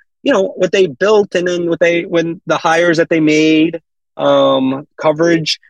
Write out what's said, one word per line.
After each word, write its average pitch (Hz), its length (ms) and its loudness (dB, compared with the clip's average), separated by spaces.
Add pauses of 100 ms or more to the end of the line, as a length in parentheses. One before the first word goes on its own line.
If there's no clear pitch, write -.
(220)
you 285 100 0
know, 190 180 0
what 185 200 -2
they 196 160 2
built, 202 480 0
and 180 140 -2
then 175 200 -2
what 165 120 -4
they, 170 240 0
when 170 420 -4
the 156 120 -2
hires 165 400 0
that 160 100 0
they 165 120 0
made, 156 600 2 (360)
um, 135 720 0 (100)
coverage, 160 720 -2